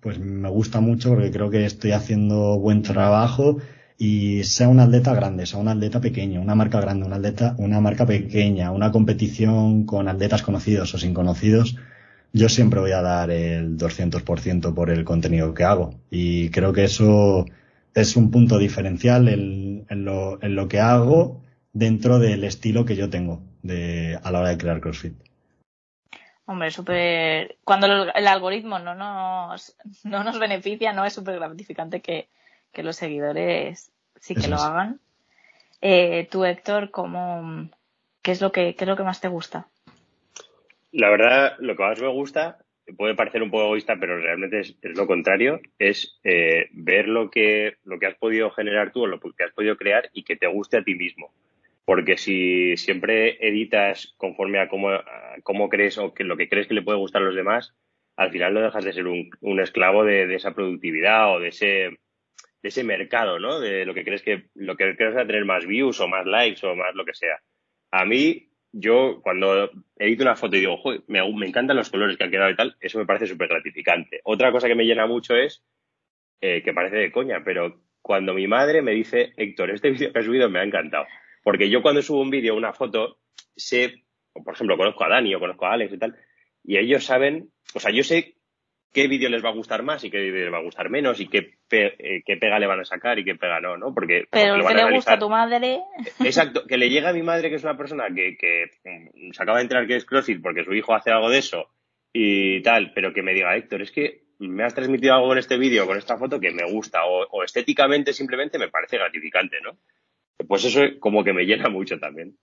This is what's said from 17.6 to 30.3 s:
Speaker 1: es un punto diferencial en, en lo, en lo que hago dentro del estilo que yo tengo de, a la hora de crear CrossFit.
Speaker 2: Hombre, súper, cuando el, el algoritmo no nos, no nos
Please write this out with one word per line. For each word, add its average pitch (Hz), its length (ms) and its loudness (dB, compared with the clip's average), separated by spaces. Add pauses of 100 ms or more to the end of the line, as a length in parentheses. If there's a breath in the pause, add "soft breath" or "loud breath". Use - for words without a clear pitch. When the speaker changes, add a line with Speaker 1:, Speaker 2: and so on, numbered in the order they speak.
Speaker 1:
es 107 220 4
un 113 160 6
punto 117 260 8
diferencial 101 720 4
en, 98 600 -4
en 101 160 -6
lo, 98 380 -6
en 101 140 -2
lo 98 100 -2
que 101 140 0
hago 123 600 4 (320 loud breath)
dentro 113 460 4
del 104 240 4
estilo 110 420 0
que 113 120 -2
yo 98 120 -4
tengo 87 320 -6 (220)
de, 85 600 -6
a 92 100 -8
la 87 80 0
hora 90 80 2
de 87 100 -2
crear 85 220 -4
CrossFit. 80 340 -10 (1300 loud breath)
Speaker 2:
Hombre, 175 260 -6
súper, 170 920 -2
cuando 196 220 4
el, 196 280 4
el 202 120 4
algoritmo 196 520 0
no 175 160 -10
nos, 185 800 -8 (260)
no 202 220 -6
nos 226 140 -6